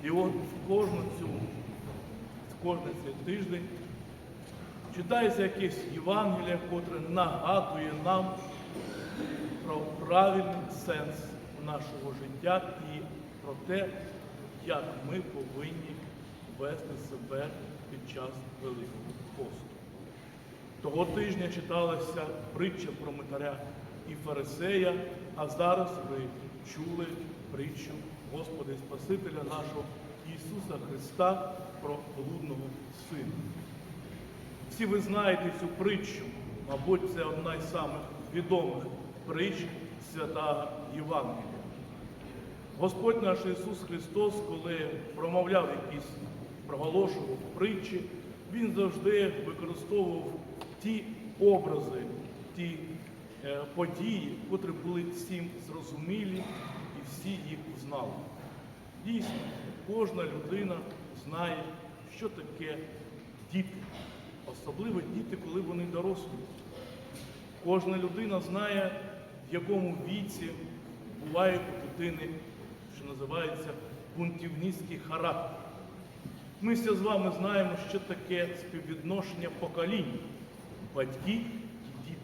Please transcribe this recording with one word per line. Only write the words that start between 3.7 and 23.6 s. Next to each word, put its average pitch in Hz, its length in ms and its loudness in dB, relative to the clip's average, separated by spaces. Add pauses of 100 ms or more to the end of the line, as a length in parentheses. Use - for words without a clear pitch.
читається 196 480 6
якесь 190 360 4 (140)
Євангеліє, 175 640 4 (100)
котре 170 300 -2 (100)
нагадує 160 840 4 (120)
нам 185 280 6 (1300)
про 156 120 0
правильний 185 800 8 (300)
сенс 151 300 0 (500)
нашого 139 560 -4
життя 151 520 2 (220)
і 151 40 -4 (460)
про 143 80 -4 (140)
те, 190 220 2 (760)
як 151 180 2 (280)
ми 185 100 0
повинні 156 760 -6 (640)
вести 151 380 -4 (120)
себе 135 380 -2 (440)
під 131 240 -10
час 127 140 -4 (340)
Великого 117 460 -6 (280)
посту. - 280 -6 (1160)
Того 147 240 4
тижня 180 440 2
читалася 165 760 2 (280)
притча 180 340 0 (160)
про 147 80 -4
митаря 139 460 -2 (540)